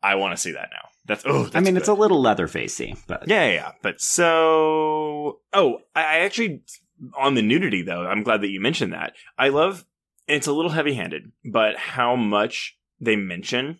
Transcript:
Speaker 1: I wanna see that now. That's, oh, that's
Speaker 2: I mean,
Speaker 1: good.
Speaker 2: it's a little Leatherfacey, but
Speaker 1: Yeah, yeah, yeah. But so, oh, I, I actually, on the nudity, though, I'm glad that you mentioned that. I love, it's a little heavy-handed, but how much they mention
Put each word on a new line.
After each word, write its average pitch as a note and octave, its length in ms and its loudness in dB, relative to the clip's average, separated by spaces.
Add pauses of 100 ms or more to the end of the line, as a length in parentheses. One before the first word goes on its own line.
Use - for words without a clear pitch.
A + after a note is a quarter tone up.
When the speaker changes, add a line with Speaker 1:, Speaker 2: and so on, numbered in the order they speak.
Speaker 1:
I G2 140 0
wanna G2 200 -2
see E2+ 180 -6
that C2+ 180 -12
now. - 180 -18 (160)
That's, G#2 220 -4
oh, C#3 160 2
that's - 120 -6
Speaker 2:
I - 40 2
mean, F#3 160 2
Speaker 1:
good. F3+ 60 0
Speaker 2:
it's F#3 80 0
a G#3 40 4
little G3 300 4
Leatherfacey, E2+ 800 -2
but - 220 -8
Speaker 1:
Yeah, F#3+ 180 2
yeah, G#2 80 2
yeah. D#2 180 -4 (120)
But - 180 -6
so, D#3 1400 2 (120)
oh, D#3 240 4 (180)
I, D#3+ 60 2
I D#3 200 2
actually, G3 420 -2 (520)
on C3+ 200 2
the A2+ 80 4
nudity, A#2 400 2
though, F2 240 -4
I'm G#2 160 -2
glad A2 180 2
that G2+ 80 -2
you F#2+ 100 -6
mentioned A2 340 -2
that. E2+ 200 -8 (240)
I C3+ 120 2
love, E3 360 0 (420)
it's D3 200 0
a C#3+ 60 0
little D#3+ 180 0
heavy-handed, C3+ 600 -4 (200)
but G#2+ 260 2
how B2 380 0
much G#2+ 640 -2 (200)
they A2+ 160 2
mention G#2 640 -4